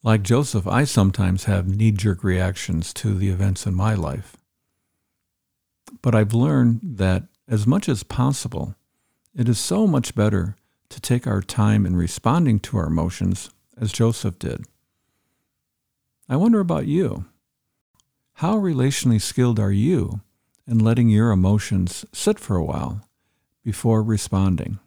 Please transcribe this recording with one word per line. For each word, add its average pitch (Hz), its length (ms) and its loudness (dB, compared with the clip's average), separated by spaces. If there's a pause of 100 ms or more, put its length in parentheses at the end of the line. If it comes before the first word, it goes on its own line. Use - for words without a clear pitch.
Like 110 180 4
Joseph, 110 460 0
I 113 160 2
sometimes 98 640 2
have 95 220 0
knee-jerk 101 560 0
reactions 92 720 -2
to 104 200 -2
the 98 140 0
events 95 360 -2
in 98 80 -2
my 104 220 0
life. 78 400 -6 (1700)
But 123 120 0
I've 107 200 2
learned 120 480 2 (160)
that, 92 260 0 (240)
as 107 180 -2
much 160 220 0
as 123 160 -2
possible, 123 720 -4 (600)
it 123 140 0
is 107 100 0
so 208 260 0
much 139 300 0
better 101 400 0 (340)
to - 120 -18
take 123 260 -2
our 98 140 0
time 104 440 2
in 90 100 0
responding 113 680 0
to - 160 -6
our 82 100 -2
emotions 87 600 -4 (280)
as 110 140 -4
Joseph 113 480 -2
did. - 260 -8 (1600)
I 131 80 0
wonder 214 240 4
about 165 260 0
you. 143 380 -2 (1120)
How 190 160 0
relationally 135 680 2
skilled 120 380 0
are 98 120 2
you 117 500 0 (440)
in 117 140 2
letting 113 300 4
your 110 220 4
emotions 95 840 0
sit - 260 0
for 104 160 -4
a 85 80 0
while 76 440 -6 (560)
before 110 380 0
responding? 98 840 -2